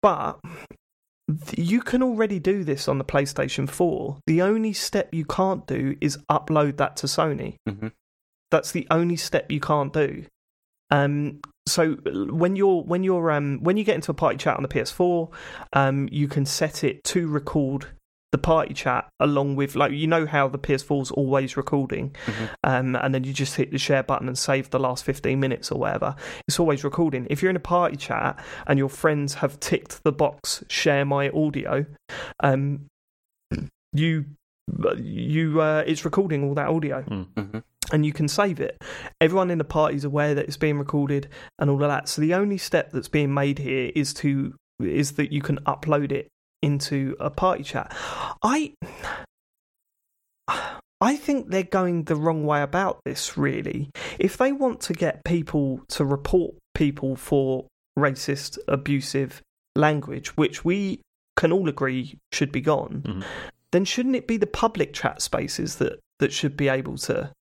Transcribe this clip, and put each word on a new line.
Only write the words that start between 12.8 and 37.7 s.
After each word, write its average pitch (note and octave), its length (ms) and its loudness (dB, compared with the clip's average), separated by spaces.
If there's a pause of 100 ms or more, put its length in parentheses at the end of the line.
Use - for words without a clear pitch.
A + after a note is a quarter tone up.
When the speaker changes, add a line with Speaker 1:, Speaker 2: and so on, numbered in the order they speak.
Speaker 1:
when F3+ 200 0
you're, F3 300 2
um, C#3+ 300 0
when F3+ 140 4
you G#3+ 80 0
get G#3 120 2
into E3 140 -4
a D3 40 0
party C#3+ 240 2
chat C#3 180 0
on - 60 -2
the C#3+ 60 -4
P B2 120 0
S A#2 100 -4
four, F3 400 2 (420)
um, C#3 380 4
you D3 180 0
can C#3 180 0
set - 380 -2
it - 200 0
to F3 240 0
record C#3+ 580 -2 (440)
the - 80 2
party D#3+ 360 2
chat - 340 -2 (120)
along C#3+ 360 2
with, C#3 180 -2
like, D3 160 2
you D3 160 -2
know D#3+ 200 4
how D3 220 2
the C#3 100 -4
P C#3 160 0
S C3+ 80 0
four's C#3 280 -2
always C3+ 460 0
recording, C#3 580 -2 (120)
Speaker 2:
Mm-hmm. A2 180 -4 (200)
Speaker 1:
um, C3 320 2
and C3+ 180 0
then C3 100 0
you C3+ 80 -6
just C3+ 240 -2
hit - 140 0
the C3+ 80 -2
share C3+ 240 2
button B2+ 260 -2
and B2+ 80 -4
save C3+ 320 0
the C3 100 0
last B2+ 260 0
fifteen C#3 360 0
minutes C3 320 0
or - 60 -2
whatever. - 360 0 (320)
It's - 140 0
always D3+ 240 4
recording. C#3 460 0
If C#3+ 100 0
you're F#3 80 4
in F#3 80 2
a F3 40 -2
party F3 360 2
chat - 420 -4 (280)
and C#3 120 4
your C3+ 120 2
friends C#3+ 440 2
have C#3 260 -2
ticked - 440 -4
the D3+ 80 4
box, - 560 -2
"Share C#3+ 380 2
my C#3 240 2
audio," D3 560 0 (540)
um, C#3+ 440 2 (1120)
you, D#3 320 2 (720)
you, D3+ 640 0
uh, D#3 240 2
it's D#3 180 -2
recording D#3+ 400 2
all C#3+ 100 0
that C#3+ 140 0
audio. C#3+ 340 -2
Speaker 3:
Mm. G2 320 -6
Speaker 2:
Mm-hmm. G#2 240 -6 (320)